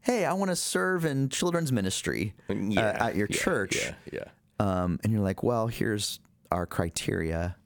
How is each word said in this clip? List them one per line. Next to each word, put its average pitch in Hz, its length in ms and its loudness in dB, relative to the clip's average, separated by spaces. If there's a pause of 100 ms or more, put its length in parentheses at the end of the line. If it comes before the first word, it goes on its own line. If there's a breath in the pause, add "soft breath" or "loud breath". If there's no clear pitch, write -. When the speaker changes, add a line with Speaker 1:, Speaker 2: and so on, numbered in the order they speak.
Speaker 1:
"Hey, 226 240 2
I 151 80 2
wanna 190 220 0
serve 185 500 0
in 135 240 2
children's 170 420 0
ministry, 95 600 0 (160)
uh, 101 60 0
Speaker 2:
Yeah, 104 420 0 (100)
Speaker 1:
at - 80 -2
your 101 140 2
Speaker 2:
yeah, - 80 -2
Speaker 1:
church." 127 400 0
Speaker 2:
yeah, - 160 -4 (180)
yeah. - 120 -8 (360)
Speaker 1:
Um, 90 440 2
and 107 100 2
you're 107 80 2
like, 95 220 0
"Well, 117 240 2
here's 104 520 -2 (320)
our 87 140 0
criteria 85 880 -2 (100)